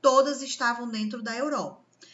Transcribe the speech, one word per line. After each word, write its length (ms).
todas 400
estavam 480
dentro 320
da 120
Europa. 460